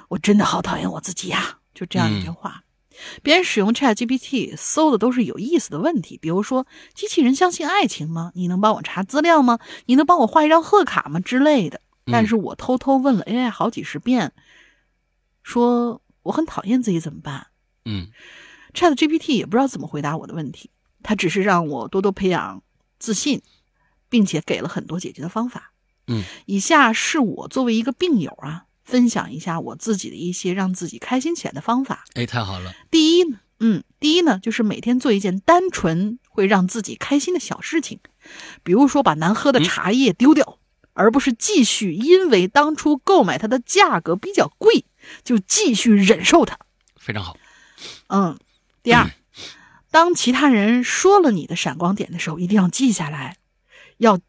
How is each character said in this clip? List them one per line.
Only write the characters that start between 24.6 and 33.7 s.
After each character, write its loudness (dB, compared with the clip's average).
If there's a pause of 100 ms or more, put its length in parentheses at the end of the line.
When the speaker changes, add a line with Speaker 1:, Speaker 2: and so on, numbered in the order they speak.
Speaker 1:
了 -6
很 -8
多 -8
解 -12
决 -16
的 -10
方 -6
法。 -18 (360)
Speaker 2:
嗯。 -4 (220)
Speaker 1:
以 -4
下 4
是 -2
我 -4
作 -4
为 0
一 0
个 -4
病 0
友 -4 (120)
啊， -14 (200)
分 2
享 -4
一 -12
下 -6
我 -12
自 -4
己 -10
的 -16
一 -6
些 -4
让 -2
自 -8
己 -16
开 -4
心 -4
起 -8
来 -12
的 -12
方 -2
法。 -10 (100)
Speaker 2:
哎， -4
太 -4
好 -8
了。 -14 (160)
Speaker 1:
第 4
一， 4 (360)
嗯， 0 (160)